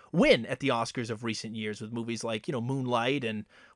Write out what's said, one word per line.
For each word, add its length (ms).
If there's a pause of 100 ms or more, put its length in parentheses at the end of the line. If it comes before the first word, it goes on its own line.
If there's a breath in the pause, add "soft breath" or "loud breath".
(120)
win 360
at 120
the 100
Oscars 420
of 120
recent 320
years 240
with 140
movies 300
like, 240
you 40
know, 100
Moonlight 640
and 220 (300 soft breath)